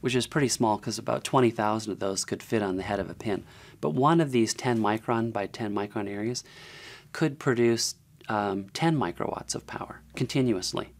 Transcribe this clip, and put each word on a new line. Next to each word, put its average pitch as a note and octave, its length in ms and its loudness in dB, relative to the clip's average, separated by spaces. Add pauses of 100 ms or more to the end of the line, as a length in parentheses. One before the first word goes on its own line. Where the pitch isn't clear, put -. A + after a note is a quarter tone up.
which B2+ 120 0
is B2 120 2
pretty C#3+ 220 2
small A2 280 2
'cause G#2+ 220 -6
about A#2 260 -2
twenty B2+ 240 6
thousand A2 440 0
of F2+ 60 -8
those G2 280 -2
could - 160 -4
fit A2 200 0
on F#2+ 140 0
the F#2+ 60 -4
head G2+ 180 -2
of F2+ 80 -4
a F2 60 -10
pin. G2+ 280 -4 (380)
But D#2 140 0
one D#3 260 4
of D3 100 2
these A#2 220 4
ten A#2+ 280 0
micron A2 520 0
by G2+ 140 -4
ten G#2 280 -6
micron G2+ 320 -4
areas G#2 380 -4 (680)
could D3+ 260 0
produce, A#2 560 2 (340)
um, G2+ 460 0
ten E3 240 2
microwatts - 560 -2
of - 120 -8
power - 360 -10 (120)
continuously. B2 840 0